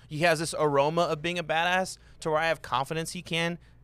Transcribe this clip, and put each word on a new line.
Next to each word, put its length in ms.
he 120
has 200
this 200
aroma 460
of 180
being 160
a 60
badass 520
to 100
where 80
I 100
have 120
confidence 520
he 100
can, 360